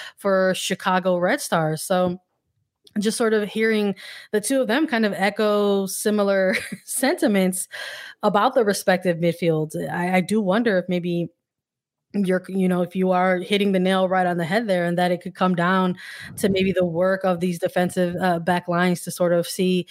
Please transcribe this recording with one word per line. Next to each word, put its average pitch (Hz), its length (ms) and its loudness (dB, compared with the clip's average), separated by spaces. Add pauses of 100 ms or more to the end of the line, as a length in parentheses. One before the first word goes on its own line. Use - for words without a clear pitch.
(160)
for 190 380 2
Chicago 185 640 0
Red 202 240 0
Stars. 156 400 -2
So 180 360 0 (800)
just 208 200 -2
sort 220 160 2
of 208 120 0
hearing 214 480 0 (380)
the 214 80 2
two 262 220 2
of 214 60 -2
them 277 180 2
kind 226 180 0
of 202 80 0
echo 202 720 0
similar 196 720 0 (140)
<laughs> - 160 -14
sentiments 202 840 0 (540)
about 208 320 2
the 240 100 4
respective 185 540 0
midfields. 165 580 0 (140)
I, 175 260 0
I 185 60 4
do 208 180 0
wonder 202 380 2
if 180 100 -2
maybe 175 400 -2 (840)
you're, 185 340 0
you 190 180 0
know, 180 140 2
if 175 160 -4
you 185 140 2
are 185 260 2
hitting 196 360 0
the 190 60 2
nail 185 300 2
right 185 180 2
on 175 120 0
the 170 80 -2
head 214 200 0
there, 180 200 0
and 175 100 -2
that 180 160 2
it 175 80 -2
could 180 140 -12
come 185 200 2
down 180 400 2 (440)
to 214 100 2
maybe 190 240 0
the 180 120 0
work 185 380 0
of 185 180 0
these 180 180 -2
defensive, 180 600 -2
uh, 175 200 0
back 175 280 -2
lines 175 360 0
to - 80 -10
sort 175 240 0
of 170 120 2
see, 185 440 0